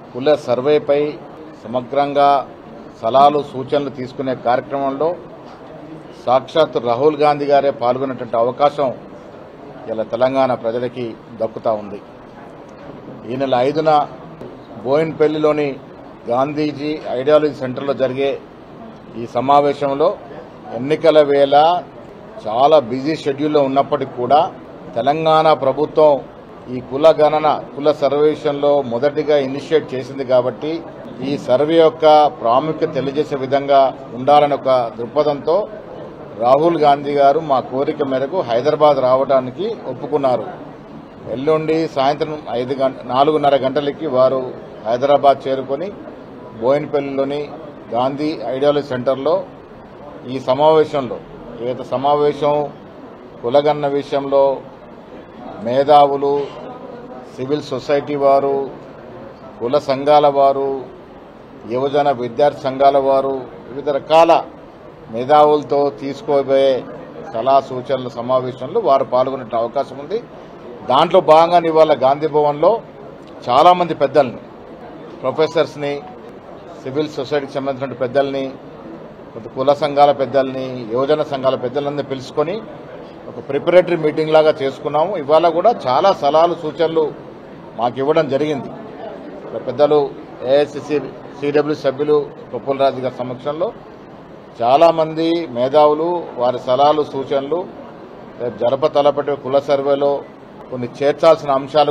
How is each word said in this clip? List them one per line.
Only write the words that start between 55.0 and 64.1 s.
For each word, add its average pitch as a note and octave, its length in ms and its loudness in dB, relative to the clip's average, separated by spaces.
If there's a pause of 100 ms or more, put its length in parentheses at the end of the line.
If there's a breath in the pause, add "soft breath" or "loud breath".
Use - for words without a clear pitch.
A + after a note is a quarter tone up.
మేధావులు, C#3 640 4 (1040)
సివిల్ C3+ 360 -4
సొసైటీ C#3+ 520 -2
వారు, C#3 340 4 (1040)
కుల B2+ 180 0
సంఘాల C#3+ 480 4 (120)
వారు, C#3 320 2 (1040)
యువజన C#3+ 380 2 (100)
విద్యార్థి B2 460 0
సంఘాల C#3 400 4
వారు, C3+ 280 2 (340)
వివిధ C3+ 200 -8 (100)
రకాల E3 340 4 (800)